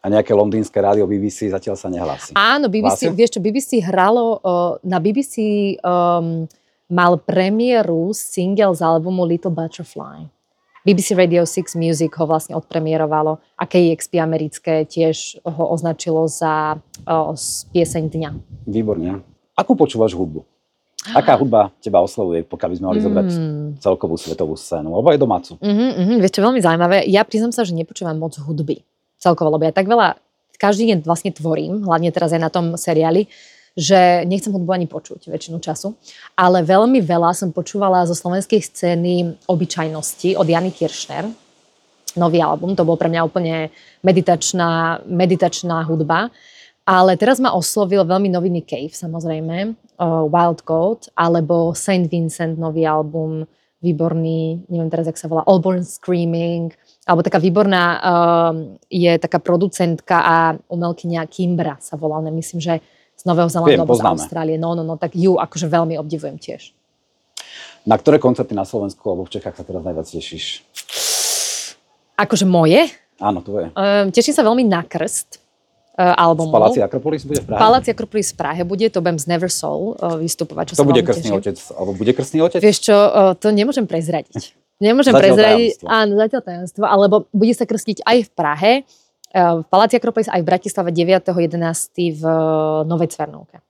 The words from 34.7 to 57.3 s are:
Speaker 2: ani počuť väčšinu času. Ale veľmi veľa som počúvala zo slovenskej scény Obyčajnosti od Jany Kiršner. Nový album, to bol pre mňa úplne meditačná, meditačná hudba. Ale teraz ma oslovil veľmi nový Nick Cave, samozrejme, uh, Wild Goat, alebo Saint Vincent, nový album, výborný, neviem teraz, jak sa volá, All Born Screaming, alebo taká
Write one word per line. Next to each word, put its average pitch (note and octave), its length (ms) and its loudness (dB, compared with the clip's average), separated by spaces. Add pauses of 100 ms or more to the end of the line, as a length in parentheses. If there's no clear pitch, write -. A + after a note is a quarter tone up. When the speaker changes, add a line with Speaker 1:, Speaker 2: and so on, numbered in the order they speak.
Speaker 2:
ani F3+ 160 -2
počuť - 420 -14
väčšinu E3 300 -10
času. E3 340 -8 (400)
Ale F3+ 300 4
veľmi G#3+ 340 4
veľa E3+ 380 2
som F3+ 160 -6
počúvala F#3 560 0
zo E3+ 80 -2
slovenskej F#3 480 -2
scény F3 520 -2 (300)
Obyčajnosti D#3+ 880 -4
od F3 140 0
Jany E3+ 240 0
Kiršner. D#3+ 580 -8 (880)
Nový E3+ 240 4
album, D#3 340 0
to F#3 80 0
bol E3 140 2
pre E3 180 -2
mňa E3 80 0
úplne D#3+ 480 -4 (300)
meditačná, E3+ 1080 0
meditačná F3 800 0
hudba. E3 460 -2 (500)
Ale F#3 320 4
teraz A3 240 2
ma B3+ 140 0
oslovil F#3+ 500 0
veľmi F#3 280 0
nový F3+ 180 0
Nick F3 220 -4
Cave, C#3+ 240 -8
samozrejme, D#3+ 640 -8 (380)
uh, E3 280 -2
Wild E3+ 400 2
Goat, F3 480 -2
alebo E3+ 640 0
Saint F3+ 320 -2
Vincent, E3 500 -4
nový D#3+ 300 -2
album, D#3 640 -4 (320)
výborný, D#3+ 880 -2
neviem E3 180 -4
teraz, D#3+ 220 -2
jak D#3+ 80 -10
sa - 80 -14
volá, D#3+ 180 -2
All F#3+ 140 6
Born F3+ 240 0
Screaming, E3+ 880 -4 (340)
alebo F3 180 2
taká - 160 0